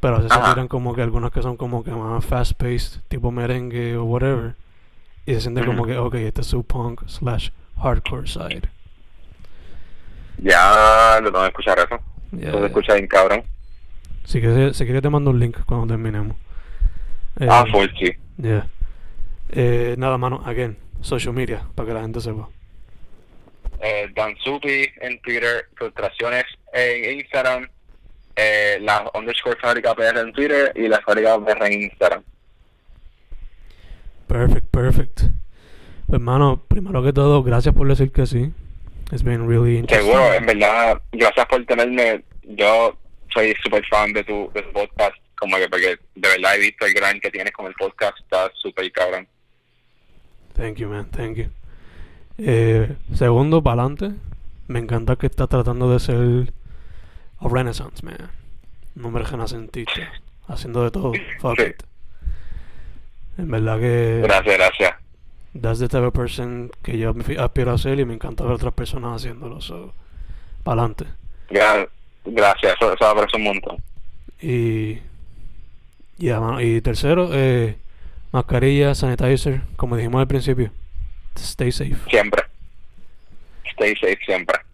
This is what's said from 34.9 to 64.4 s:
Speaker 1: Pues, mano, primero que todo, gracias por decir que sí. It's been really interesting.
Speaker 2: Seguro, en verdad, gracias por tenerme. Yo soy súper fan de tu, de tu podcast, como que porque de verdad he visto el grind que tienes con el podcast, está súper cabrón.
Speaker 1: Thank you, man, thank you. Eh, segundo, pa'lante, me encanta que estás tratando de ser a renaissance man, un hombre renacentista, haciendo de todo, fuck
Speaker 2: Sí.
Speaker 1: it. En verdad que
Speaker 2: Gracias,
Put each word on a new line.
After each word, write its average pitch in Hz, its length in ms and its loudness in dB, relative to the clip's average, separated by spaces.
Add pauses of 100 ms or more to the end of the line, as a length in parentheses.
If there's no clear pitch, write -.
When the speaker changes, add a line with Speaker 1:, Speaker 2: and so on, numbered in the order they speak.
Speaker 1:
Pues, 139 140 4
mano, 131 480 4
primero 190 340 2
que 139 100 4
todo, 139 300 6
gracias 123 320 4
por 143 140 8
decir 135 240 4
que 131 140 4
sí. 127 260 0 (600)
It's 123 100 -2
been 120 260 0
really 117 300 6
interesting. 110 340 4
Speaker 2:
Seguro, 127 220 8
en 107 120 0
verdad, 110 560 4 (100)
gracias 117 340 4
por 127 200 2
tenerme. 120 580 2 (180)
Yo 107 540 2 (360)
soy 110 300 2
súper 104 240 0
fan 104 260 2
de 104 120 -4
tu, 104 300 -6
de 104 80 -4
tu - 100 -12
podcast, 101 420 -2 (240)
como 95 180 -2
que 92 120 0
porque 90 300 0 (160)
de 98 140 0
verdad 95 280 4
he 104 40 2
visto 104 260 0
el 101 80 2
grind 101 260 0
que 98 100 -4
tienes 101 220 -6
con 101 140 -12
el 95 80 -12
podcast, 98 440 -4
está 92 360 -2
súper 95 380 -8
cabrón. 92 340 -2 (1300)
Speaker 1:
Thank 110 220 -2
you, 110 120 -8
man, 104 220 -8
thank 113 260 -6
you. 113 140 -4 (880)
Eh, 113 580 2 (180)
segundo, 135 480 4
pa'lante, 139 500 0 (560)
me 123 100 -2
encanta 117 380 0
que - 100 -2
estás - 220 0
tratando 123 440 2
de 123 80 4
ser 123 520 2 (880)
a - 80 -2
renaissance 123 560 -4
man, - 260 -14 (680)
un 123 80 -14
hombre 117 200 -2
renacentista, 113 880 -8 (360)
haciendo 120 360 -4
de 117 60 0
todo, 135 220 -4 (280)
fuck 120 180 -2
Speaker 2:
Sí. 113 80 4
Speaker 1:
it. - 160 -10 (1600)
En 185 120 -6
verdad 110 300 -2
que 117 420 2
Speaker 2:
Gracias, 98 340 4